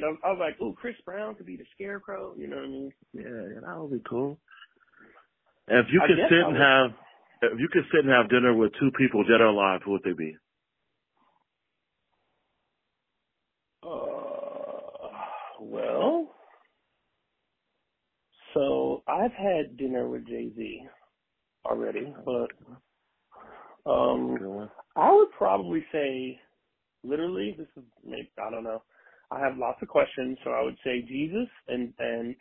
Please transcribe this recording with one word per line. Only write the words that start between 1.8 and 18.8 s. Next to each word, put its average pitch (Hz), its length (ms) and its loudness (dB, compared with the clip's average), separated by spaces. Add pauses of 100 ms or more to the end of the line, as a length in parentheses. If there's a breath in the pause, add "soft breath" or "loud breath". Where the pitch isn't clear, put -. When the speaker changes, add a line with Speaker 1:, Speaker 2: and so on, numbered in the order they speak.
Speaker 1:
You 123 100 -12
know 139 100 -10
what 139 80 -10
I - 20 -10
mean? 135 240 -10 (220)
Speaker 2:
Yeah, 214 100 -12
yeah, 107 400 -12
that 175 160 -12
would 151 160 -8
be 113 140 -4
cool. 135 300 -4 (1300 soft breath)
If 117 220 6
you 170 120 6
Speaker 1:
I 147 40 2
Speaker 2:
could 160 120 6
Speaker 1:
guess - 100 2
Speaker 2:
sit 170 140 6
Speaker 1:
I - 80 2
Speaker 2:
and 135 80 0
Speaker 1:
would. - 20 6
Speaker 2:
have, 131 920 2
if 113 40 -8
you 147 120 0
could 170 240 2
sit 151 80 6
and 135 80 4
have 120 180 6
dinner 123 240 6
with 113 260 4
two 135 200 4
people, 120 240 4
dead 113 160 6
or 113 160 8
alive, 95 300 2
who 101 80 -2
would 95 100 -2
they 90 100 0
be? 78 220 -6 (3500)
Speaker 1:
Uh, - 1300 -10 (520 loud breath)
well, 123 720 -2 (2250 soft breath)
so 135 540 0